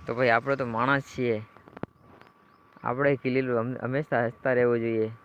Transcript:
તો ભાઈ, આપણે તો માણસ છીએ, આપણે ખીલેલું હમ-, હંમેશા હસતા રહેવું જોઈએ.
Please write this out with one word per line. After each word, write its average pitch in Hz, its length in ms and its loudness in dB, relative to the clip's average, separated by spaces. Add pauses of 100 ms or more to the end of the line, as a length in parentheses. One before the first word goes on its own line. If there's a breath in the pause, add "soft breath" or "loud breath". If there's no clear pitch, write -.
તો 120 120 -8
ભાઈ, 123 160 2
આપણે 120 260 2
તો 131 100 -4
માણસ 123 400 0
છીએ, 120 300 -2 (1500)
આપણે 131 340 2
ખીલેલું 127 400 0
હમ-, 120 220 -2
હંમેશા 127 440 -2
હસતા 123 300 -2
રહેવું 120 260 4
જોઈએ. 113 300 0 (160)